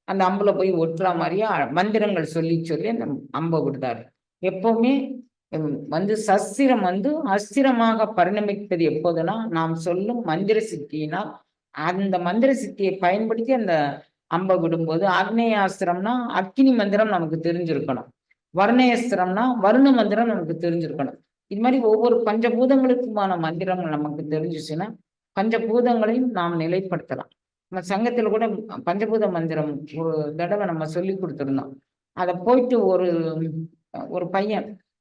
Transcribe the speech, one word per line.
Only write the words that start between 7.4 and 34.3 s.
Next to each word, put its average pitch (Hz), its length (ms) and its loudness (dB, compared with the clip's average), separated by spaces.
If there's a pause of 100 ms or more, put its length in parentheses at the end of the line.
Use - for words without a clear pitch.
பரிணமிப்பது 202 760 0
எப்போதுனா, 170 580 -2
நாம் 165 260 0
சொல்லும் 190 480 -2
மந்திர 196 380 0
சித்தியினால். 160 680 -8 (400)
அந்த 185 480 -2
மந்திர 220 360 2
சித்தியை 196 440 -2
பயன்படுத்தி 226 540 0
அந்த 160 500 0 (240)
அம்பை 185 300 2
விடும்போது, 165 480 0 (160)
ஆக்னேயாஸ்திரம்னா 202 920 0 (140)
அக்கினி 262 460 2
மந்திரம் 202 360 2
நமக்கு 165 280 -2
தெரிஞ்சிருக்கணும், 160 720 -2 (480)
வருணேயஸ்திரம்னா 226 880 2 (160)
வருண 247 320 6
மந்திரம் 220 340 4
நமக்கு 165 340 -2
தெரிஞ்சிருக்கணும். 170 580 -2 (280)
இது 202 140 -6
மாதிரி 254 220 2
ஒவ்வொரு 233 440 4
பஞ்சபூதங்களுக்குமான 226 1120 2
மந்திரம் 170 400 -2
நமக்கு 151 500 -4
தெரிஞ்சுச்சுன்னா, 156 580 -4 (540)
பஞ்சபூதங்களையும் 226 880 2
நாம் 175 300 -2
நிலைப்படுத்தலாம். 175 720 -4 (420)
நம்ம 180 160 -6
சங்கத்துல 226 400 0
கூட 220 180 2 (380)
பஞ்சபூத 208 460 0
மந்திரம் 156 540 -4 (120)
ஒரு 156 400 -4
தடவை 190 300 -2
நம்ம 160 200 -4
சொல்லி 180 280 -4
கொடுத்திருந்தோம். 139 580 -4 (400)
அதை 180 220 -2 (100)
போயிட்டு 240 420 4
ஒரு, 185 220 4 (1000)
ஒரு 175 200 -6
பையன், 202 520 -4 (200)